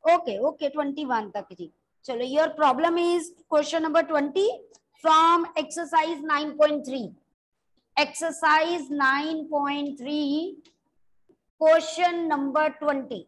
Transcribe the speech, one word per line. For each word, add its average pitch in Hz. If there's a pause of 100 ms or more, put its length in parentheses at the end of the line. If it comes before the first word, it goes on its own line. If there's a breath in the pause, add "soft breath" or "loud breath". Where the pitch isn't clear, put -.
ओके, 330 (100)
ओके, 302
ट्वेंटी 285
वन 220
तक 196
जी। 170 (340)
चलो, 247
your 294
problem 302
is 349 (180)
question 311
number 320
twenty 302 (540)
from 330 (100)
exercise 311
nine 302
point 302
three। 247 (840)
Exercise 320
nine 294
point 285
three, 294 (1040)
question 320
number 285 (140)
twenty। 269